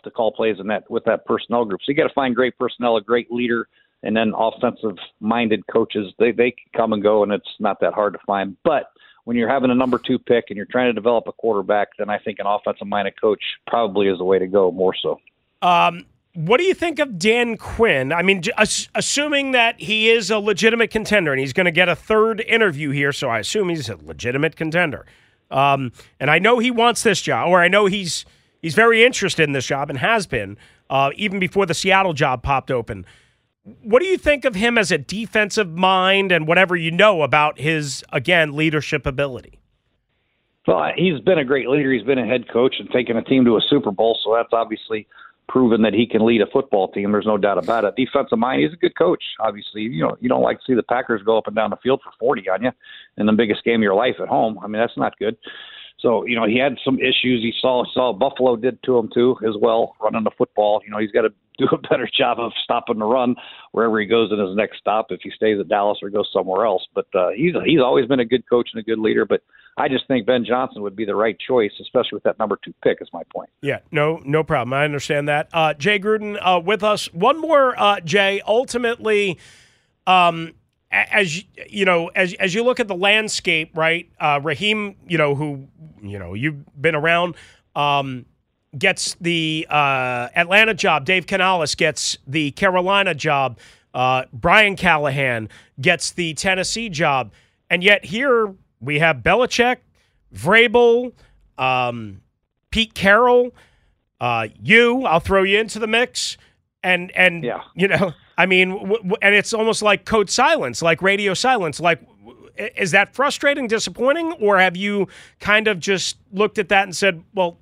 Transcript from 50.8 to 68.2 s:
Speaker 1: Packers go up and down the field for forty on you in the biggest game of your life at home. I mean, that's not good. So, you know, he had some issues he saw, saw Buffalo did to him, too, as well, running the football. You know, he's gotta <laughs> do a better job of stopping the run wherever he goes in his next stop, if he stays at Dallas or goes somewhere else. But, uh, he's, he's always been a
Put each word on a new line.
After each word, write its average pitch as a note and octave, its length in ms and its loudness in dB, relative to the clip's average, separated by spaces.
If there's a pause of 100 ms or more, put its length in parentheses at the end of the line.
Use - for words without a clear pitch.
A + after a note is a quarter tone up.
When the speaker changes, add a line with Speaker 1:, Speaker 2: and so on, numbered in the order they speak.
Speaker 1:
Packers A#2+ 400 -2
go A2 140 2
up G#2 100 -2
and G#2 80 -8
down G#2+ 160 0
the F#2+ 60 -8
field C3 260 0
for - 160 -20
forty A2+ 280 -2
on F#2+ 160 -2
you B2 80 0 (460)
in G#2 80 0
the G#2+ 80 4
biggest G#2 300 2
game A#2 180 2
of - 20 2
your G2 120 2
life A#2+ 260 2
at F#2+ 80 -6
home. A#2 340 0
I G#2 40 -10
mean, G#2+ 140 -4
that's A#2 160 -2
not B2 220 -4
good. G#2+ 160 -2 (640)
So, A#2 260 2
you A#2+ 100 -2
know, A2+ 120 0
he A2+ 100 0
had C#3+ 260 0
some C3+ 160 0
issues B2+ 440 0
he A#2 180 -4
saw, B2+ 220 0 (100)
saw B2+ 200 0
Buffalo B2 420 0
did A2+ 280 -4
to B2+ 140 2
him, A2 160 0
too, B2 240 2 (100)
as A2 120 -2
well, A2+ 420 2
running A2 220 -2
the G#2+ 120 0
football. G#2 500 0
You G#2 60 -20
know, G#2+ 80 -6
he's G#2+ 120 -2
gotta A2+ 180 2 (160)
<laughs> - 140 -20
do C3+ 120 2
a D#3+ 60 2
better C3 400 -2
job A#2+ 220 0
of A#2 140 -6 (100)
stopping - 360 -2
the G#2+ 60 -2
run B2 300 2 (360)
wherever A2 280 2
he G#2 80 -2
goes A2 240 2
in G#2 80 -2
his F#2+ 160 -2
next G#2 240 -2
stop, G#2+ 320 -2
if F2+ 100 -8
he - 100 -12
stays G#2+ 280 0
at F2 80 -6
Dallas G#2 340 0
or G2 80 -10
goes G2+ 240 -2
somewhere F#2+ 320 0
else. F#2+ 180 0 (120)
But, G2 180 -2
uh, F2+ 220 2
he's, D#3+ 180 0 (120)
he's C#3+ 160 4
always C3 260 2
been C3 120 0
a A#2 60 0